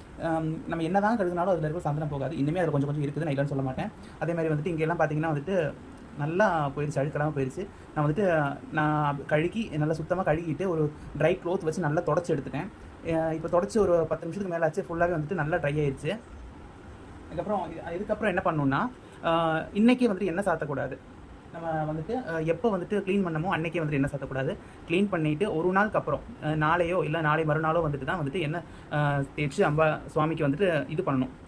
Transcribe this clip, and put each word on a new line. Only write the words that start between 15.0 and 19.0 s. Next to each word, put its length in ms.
வந்துட்டு 180
நல்லா 240
ட்ரை 180
ஆயிருச்சு. 360
அதுக்கப்புறம் 420
இது, 160
இதுக்கப்புறம் 380
என்ன 100
பண்ணணும்னா, 400